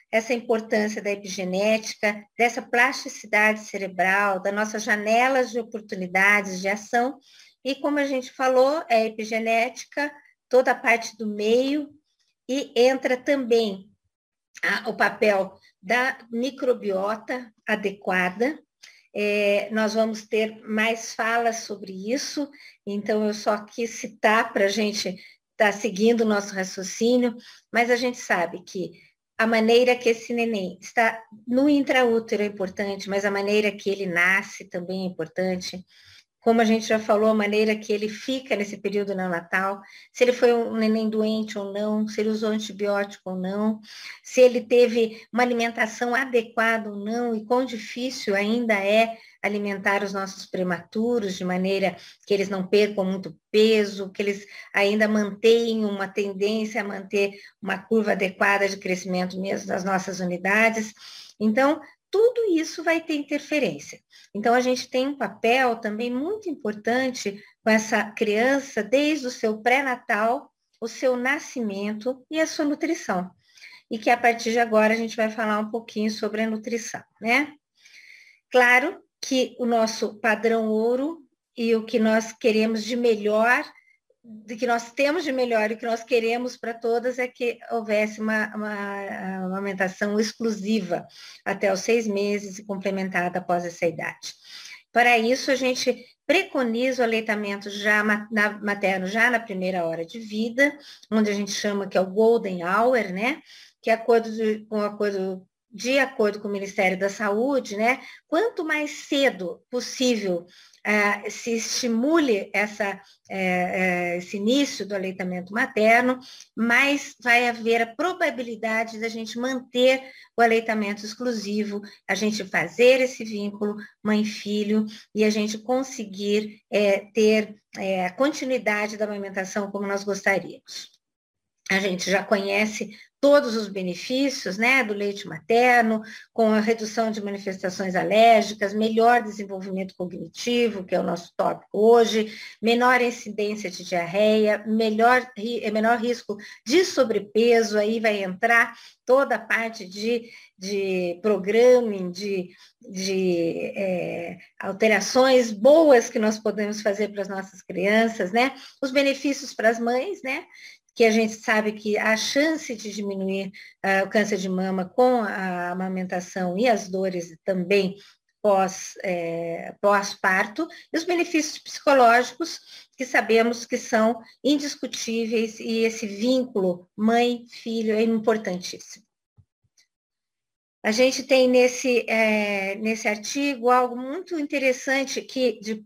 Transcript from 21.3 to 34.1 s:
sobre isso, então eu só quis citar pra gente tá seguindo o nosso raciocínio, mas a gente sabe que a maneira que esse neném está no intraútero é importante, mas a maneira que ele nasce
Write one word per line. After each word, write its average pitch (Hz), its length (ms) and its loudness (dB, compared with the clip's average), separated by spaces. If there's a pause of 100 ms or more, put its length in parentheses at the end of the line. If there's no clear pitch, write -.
sobre 202 340 -12 (220)
isso, 285 360 -4 (360)
então 208 420 -2
eu 208 60 -2
só 214 320 -2
quis 233 240 -6
citar 226 640 0
pra 196 160 2
gente 208 440 -2 (440)
tá 208 140 4
seguindo 214 500 2
o 226 40 2
nosso 202 280 0
raciocínio, 220 840 0 (380)
mas 233 160 2
a 247 60 2
gente 247 240 -2
sabe 180 440 -2
que 175 280 -8 (440)
a 226 120 2
maneira 233 480 4
que 247 140 0
esse 226 220 -2
neném 226 480 -2
está - 400 -2 (280)
no 254 200 4
intraútero 247 760 2
é - 20 0
importante, 196 640 -6
mas 202 160 0
a 202 60 0
maneira 202 400 0
que 202 180 -6
ele 196 160 -2
nasce 185 600 0